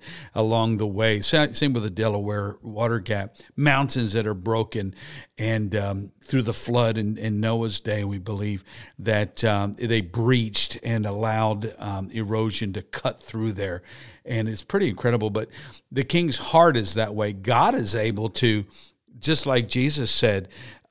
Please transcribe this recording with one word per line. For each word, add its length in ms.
along 440
the 100
way. 320
Sa-, 320
same 220
with 100
the 60
Delaware 720
Water 380
Gap. 360
Mountains 560
that 120
are 80
broken. 640
And, 380
um, 360
through 200
the 100
flood 440
in, 220
in 200
Noah's 400
day, 240
we 140
believe 460
that, 460
um, 300
they 280
breached 800
and 240
allowed, 720
um, 340
erosion 640
to 80
cut 400
through 300
there. 300
And 240
it's 160
pretty 260
incredible. 400
But 200
the 120
king's 340
heart 400
is 180
that 180
way. 200
God 420
is 200
able 340
to, 360
just 260
like 220
Jesus 420
said, 380